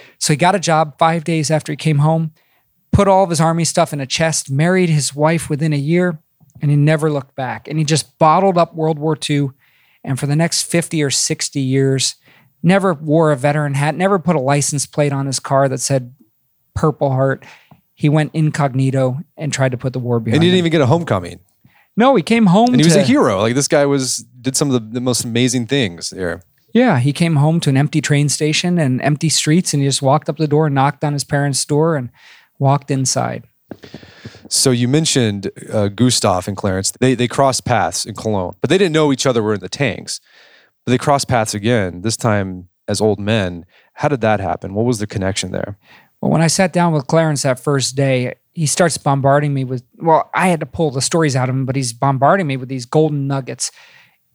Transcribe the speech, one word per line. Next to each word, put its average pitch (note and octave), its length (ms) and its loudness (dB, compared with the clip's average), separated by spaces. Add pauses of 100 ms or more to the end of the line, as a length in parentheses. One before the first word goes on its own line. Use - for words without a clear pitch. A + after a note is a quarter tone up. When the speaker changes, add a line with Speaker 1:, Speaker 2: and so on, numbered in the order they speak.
(180)
Speaker 1:
So - 140 0
he D3 40 0
got F3+ 200 4
a - 20 2
job D#3 400 0
five E3 240 2
days D#3+ 260 -2
after D3+ 220 -2
he D3 60 -8
came D#3 220 0
home, D#3+ 340 0 (580)
put G3 160 4
all F#3+ 160 6
of F3 80 0
his D#3+ 100 0
army E3 240 2
stuff E3 280 0
in C#3+ 80 -6
a C3+ 60 -6
chest, D#3+ 440 -2
married F3 380 2
his D3 260 0
wife D#3 340 0
within D#3 240 -2
a D3 40 0
year, E3+ 420 0 (420)
and D3 120 2
he D3 40 4
never D#3 320 2
looked C#3+ 280 -6
back. - 320 -10
And D#3 100 -6
he D#3 60 0
just D3 340 -4
bottled F3 400 4
up E3+ 160 0
World D#3 240 -2
War D#3 160 -2
Two. C#3+ 400 -2 (480)
And C3 160 -4
for D3 80 -6
the C#3+ 80 0
next E3 300 0
fifty E3 400 -2
or C3+ 60 0
sixty - 500 -4
years, C3+ 560 0 (480)
never F#3 300 2
wore D#3 360 2
a D3 60 2
veteran D3 380 0
hat, C#3+ 200 0
never G3 240 0
put E3+ 160 0
a C#3 60 0
license C#3 460 -2
plate D3 260 -2
on C#3 140 -4
his C3 120 -4
car C#3 300 0
that C3 100 -4
said B2+ 380 -4 (580)
Purple D3 380 0
Heart. C3 320 0 (500)
He D3+ 140 0
went D3+ 260 0
incognito C3+ 840 0 (160)
and C#3+ 160 -8
tried C3 180 0
to B2 80 -6
put B2+ 140 -6
the C3 80 -6
war A#2+ 180 -2
behind A2+ 200 0
Speaker 2:
And D#3+ 40 2
he F3+ 60 4
didn't F3+ 100 4
Speaker 1:
him. E3+ 80 0
Speaker 2:
even D#3 60 -2
get E3 80 4
a C3 60 4
homecoming. G#2+ 520 -2 (560)
Speaker 1:
No, B3 220 4
he E3+ 60 2
came A3+ 240 2
home G#3+ 220 4
Speaker 2:
And B3 80 2
he D#3 80 6
was E3 100 6
Speaker 1:
to - 60 6
Speaker 2:
a - 40 4
hero. C#3 380 2
Like, A#2 120 2
this C#3 140 -2
guy D3 160 4
was, C#3 400 -2 (160)
did C3 160 -4
some D3 140 0
of - 20 0
the, A2+ 220 -2
the B2 80 -6
most B2+ 240 -2
amazing A#2+ 400 0
things G2+ 420 -4
there. E2+ 320 -6 (320)
Speaker 1:
Yeah, A3 260 4
he C3+ 140 2
came E3 240 0
home D#3+ 240 2
to - 80 -4
an C3+ 80 2
empty D3 240 0
train C#3+ 300 0
station E3 480 -2
and C3 240 0
empty D3+ 260 0
streets, D#3 460 0
and C#3+ 80 0
he C#3 80 0
just C3 100 -4
walked C#3+ 300 0
up D3 80 -6
the D#3 100 0
door, D3+ 220 2
knocked C#3 340 0
on D3 80 -2
his C#3 100 -4
parents' C#3+ 440 -2
door, D#3 300 0
and B2 120 -6 (500)
walked C#3 320 0
inside. B2 540 -4 (1040)
Speaker 2:
So - 220 0
you A#2+ 180 2
mentioned, A#2 600 0 (200)
uh, G#2 180 0
Gustav G#2 600 0
and G2 80 -6
Clarence. F#2+ 420 -4
They, C3 160 2
they A#2 140 -2
crossed C3+ 380 0
paths G2 400 0
in G#2+ 80 -10
Cologne, F#2+ 480 -4
but B2 80 0
they F#3 80 4
didn't F3+ 160 2
know D3+ 180 2
each C3 140 -2
other A#2 160 2
were G#2+ 100 0
in G2+ 80 -4
the F#2 80 -10
tanks. - 500 -6 (680)
But A#2+ 60 2
they B2 60 4
crossed C#3+ 300 0
paths A2+ 240 0
again, G2+ 480 -2
this A2 160 -4
time F#2+ 520 -2 (200)
as G#2 140 -2
old G#2 180 0
men. F#2+ 460 -4 (260)
How - 160 -2
did C3 140 -4
that G#2+ 180 2
happen? F#2 320 -6
What A2 140 -2
was B2 120 0
the G#2 80 -6
connection F#2+ 460 -4
there? G2+ 240 -6 (460)
Speaker 1:
Well, - 80 0
when D#3 100 2
I E3 60 2
sat F3 260 0
down E3+ 220 2
with C#3+ 120 -2
Clarence D#3 360 2
that C3 180 -2
first C3+ 360 -2
day, C3 400 0 (180)
he D#3 120 -2
starts - 320 0
bombarding C#3 560 2
me C3+ 100 -2
with, B2 180 -8 (140)
well, D#3+ 380 2
I F3+ 140 2
had E3 120 0
to D3+ 60 -8
pull D#3 240 -2
the C3 100 -4
stories D#3 340 0
out B2+ 140 0
of B2+ 60 -2
him, C3+ 100 -2
but B2+ 100 -2
he's B2 200 -4
bombarding C#3 520 2
me C3+ 120 -4
with B2 100 -12
these B2+ 160 -8
golden D3+ 420 0
nuggets. C3 440 -6 (640)